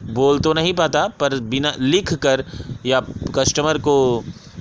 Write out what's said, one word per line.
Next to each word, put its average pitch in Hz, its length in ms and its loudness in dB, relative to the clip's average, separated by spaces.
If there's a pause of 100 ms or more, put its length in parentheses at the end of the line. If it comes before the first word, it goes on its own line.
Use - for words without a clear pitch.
बोल 135 360 2
तो 156 140 2
नहीं 165 200 0
पाता 160 340 2
पर 139 320 -2
बिना 135 400 -2
लिख 160 340 2
कर 135 320 0 (400)
या 131 160 2 (340)
कस्टमर 147 420 0
को 131 460 2 (380)